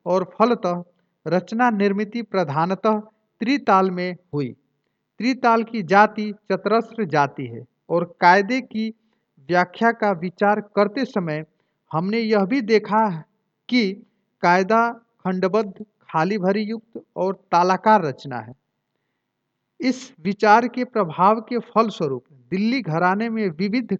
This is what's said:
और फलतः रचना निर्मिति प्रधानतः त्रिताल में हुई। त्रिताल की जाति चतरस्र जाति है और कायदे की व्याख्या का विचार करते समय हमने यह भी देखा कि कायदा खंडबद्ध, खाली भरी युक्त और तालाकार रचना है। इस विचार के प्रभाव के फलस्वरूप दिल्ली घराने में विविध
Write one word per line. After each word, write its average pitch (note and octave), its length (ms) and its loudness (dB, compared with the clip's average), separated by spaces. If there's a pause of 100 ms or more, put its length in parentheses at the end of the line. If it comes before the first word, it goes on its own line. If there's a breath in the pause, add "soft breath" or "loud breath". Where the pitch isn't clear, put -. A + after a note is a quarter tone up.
और F3+ 340 -2
फलतः G#3 440 0 (440)
रचना F#3 420 0
निर्मिति G#3 520 -2
प्रधानतः F#3 800 -2 (400)
त्रिताल F#3+ 520 2
में F3+ 260 -6 (160)
हुई। C#3 220 -6 (640)
त्रिताल A#3 460 0
की A3+ 200 -8
जाति G#3 480 4
चतरस्र G#3+ 760 -2
जाति C#3+ 420 -2
है A#2 180 -14 (240)
और E3+ 320 -2
कायदे G3 400 6
की A3 320 -6 (460)
व्याख्या F3 520 0
का A3+ 200 -2
विचार G3 500 -2
करते G#3 440 -2
समय D#3 400 -6 (460)
हमने F#3+ 280 -2
यह G#3+ 260 2
भी B3+ 160 0
देखा G#3 640 0 (460)
कि A3+ 240 0 (480)
कायदा F#3+ 520 2
खंडबद्ध, F#3+ 920 -4 (160)
खाली F3+ 360 -2
भरी G3 240 0
युक्त A3 400 -10 (140)
और F#3 200 -4 (160)
तालाकार F#3 520 4
रचना C3 360 -8
है। A2+ 140 -16 (1300)
इस B3+ 380 -4
विचार G#3 480 2
के B3 160 -4
प्रभाव G3+ 580 0
के A#3 180 -6
फलस्वरूप F#3 720 -2
दिल्ली G3 500 -4
घराने F3+ 480 0
में A3 200 -4
विविध G3 500 -4